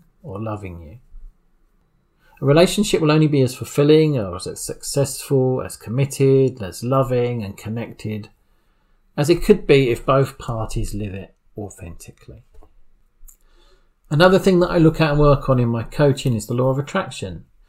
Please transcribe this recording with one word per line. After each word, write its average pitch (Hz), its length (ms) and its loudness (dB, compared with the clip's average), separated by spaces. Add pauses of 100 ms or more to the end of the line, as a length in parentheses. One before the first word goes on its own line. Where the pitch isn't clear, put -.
(240)
or 98 160 -12
loving 98 420 -10
you. 80 180 -20 (1400)
A - 40 -4
relationship 180 560 4
will 151 100 2
only 156 160 4
be 143 140 2
as 123 140 0
fulfilling 147 640 2
or 92 160 -6
as - 260 -12
successful, 131 1000 -2
as - 140 -14
committed, 135 840 2
as 90 220 -10
loving 123 600 0
and 98 140 -10
connected 107 720 -10 (880)
as 147 120 2
it 170 120 2
could - 240 2
be 135 240 4
if - 160 -4
both 135 320 0
parties 110 560 -6
live 101 200 -8
it 95 200 -14 (240)
authentically. - 840 -16 (1700)
Another 180 280 6
thing 185 220 4
that 170 100 2
I 170 80 -2
look 160 220 4
at 156 120 2
and 147 80 2
work 143 300 4
on 131 100 2
in 120 100 0
my 117 140 -4
coaching 135 520 0
is 107 100 -4
the 131 80 -6
law 127 160 0
of 135 80 -2
attraction. 131 680 -8 (240)